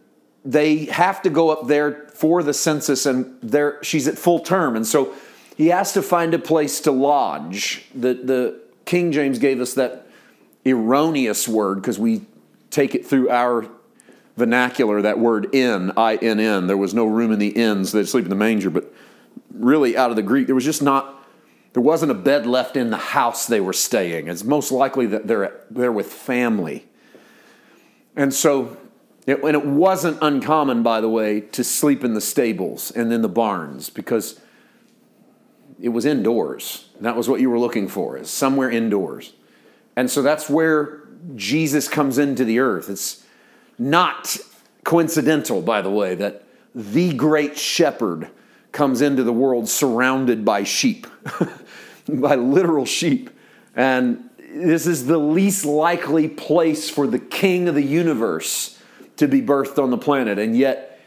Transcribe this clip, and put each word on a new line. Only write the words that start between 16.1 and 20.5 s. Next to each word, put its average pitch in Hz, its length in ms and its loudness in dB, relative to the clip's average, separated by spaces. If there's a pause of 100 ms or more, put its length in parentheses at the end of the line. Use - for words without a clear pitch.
N 107 240 0
N. 104 260 2
There 98 120 2
was 98 160 -2
no 117 100 2
room 110 260 2
in 107 80 2
the 104 100 2
inns. 104 440 0
They'd 104 160 0
sleep 120 160 0
in 87 60 -6
the 95 60 0
manger, 104 340 0
but 80 200 -4 (640)
really 123 460 2
out 123 100 4
of 117 80 -2
the 110 60 0
Greek, 127 240 2
there 131 80 2